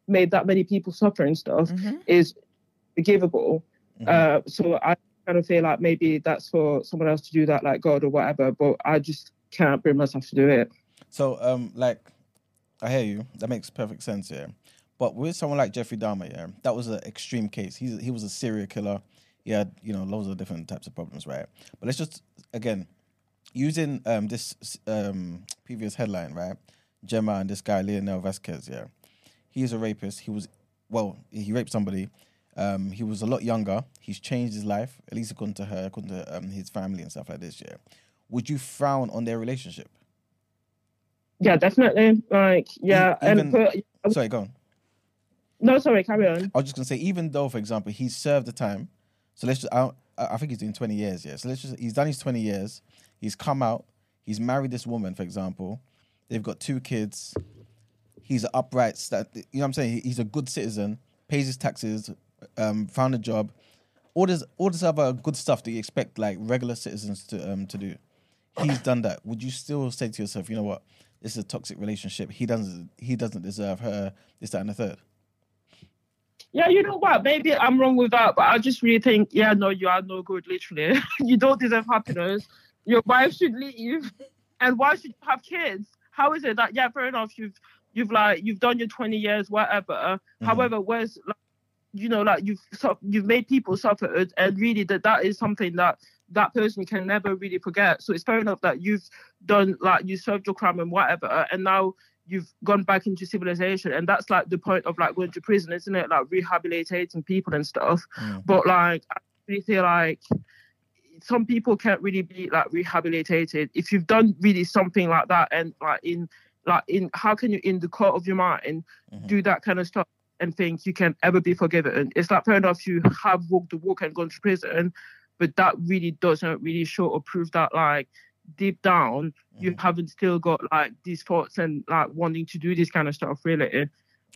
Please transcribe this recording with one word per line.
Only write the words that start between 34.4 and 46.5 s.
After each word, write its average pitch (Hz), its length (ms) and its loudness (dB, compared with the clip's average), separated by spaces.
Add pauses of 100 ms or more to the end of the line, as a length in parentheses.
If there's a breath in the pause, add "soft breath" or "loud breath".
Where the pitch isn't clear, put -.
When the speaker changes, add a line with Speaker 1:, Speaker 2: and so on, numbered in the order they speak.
Speaker 3:
his 107 100 -10
life, 107 320 -6 (120)
at - 60 -14
least 113 180 -8
according 104 220 -10
to 101 120 -10
her, 95 200 -8
according 95 260 -12
to, - 240 -12
um, 92 120 -12
his 98 220 -12
family 95 320 -8
and - 80 -16
stuff - 180 -16
like 82 120 -14
this, 87 200 -16
yeah. 50 140 -20 (560 soft breath)
Would 120 180 -6
you 147 100 -4
frown 135 520 -2
on 117 140 -6
their 117 140 -4
relationship? 117 500 -10 (1500)
Speaker 1:
Yeah, 185 160 6
definitely. 220 760 6
Like, 190 380 6 (100)
Speaker 3:
E-, - 60 -20
Speaker 1:
yeah, 185 360 6
and 196 320 6
Speaker 3:
even 196 300 4 (200)
Speaker 1:
but 214 100 2
Speaker 3:
Sorry, 127 160 2
go 113 120 -2
on. 104 120 -10 (1080)
Speaker 1:
No, 226 180 6
sorry, 233 260 4
carry 214 220 2
on. 175 280 0